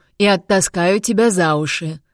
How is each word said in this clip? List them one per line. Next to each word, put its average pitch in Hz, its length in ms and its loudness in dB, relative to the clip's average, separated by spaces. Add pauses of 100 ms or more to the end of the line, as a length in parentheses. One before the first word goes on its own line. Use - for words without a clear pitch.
(200)
и 202 60 4
оттаскаю 190 760 0
тебя 226 320 0
за 170 240 0
уши». 156 440 -6 (140)